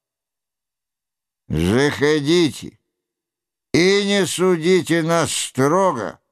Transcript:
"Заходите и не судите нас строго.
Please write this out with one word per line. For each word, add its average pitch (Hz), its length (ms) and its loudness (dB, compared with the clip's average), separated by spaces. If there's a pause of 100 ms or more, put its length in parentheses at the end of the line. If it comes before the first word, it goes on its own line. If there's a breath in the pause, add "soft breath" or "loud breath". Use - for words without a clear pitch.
(1500)
"Заходите 139 1300 0 (920)
и 190 320 2
не 196 200 0
судите 170 760 0
нас 160 300 0
строго. 143 880 -2 (120)